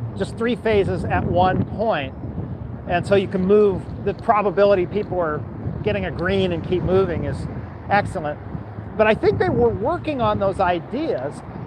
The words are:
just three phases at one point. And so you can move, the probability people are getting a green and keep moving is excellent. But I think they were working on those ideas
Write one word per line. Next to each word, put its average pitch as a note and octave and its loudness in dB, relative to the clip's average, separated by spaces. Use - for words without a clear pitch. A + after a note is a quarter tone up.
just - -4
three A#3 0
phases F#3+ 2
at F#3 0
one F#3 4
point. F3 -2
And F3 0
so G3+ 4
you F3+ 4
can F#3 -2
move, G3+ 6
the E3 0
probability G3+ 4
people F#3+ -4
are D#3 -2
getting G3+ -2
a E3 -4
green F#3 0
and D#3+ -4
keep F3+ 0
moving F3 2
is C#3 -4
excellent. F3+ 0
But G#3+ 6
I A3 6
think G4+ 2
they F#4 2
were A#3+ 4
working C4+ -2
on G#3 2
those G3 0
ideas F3 -2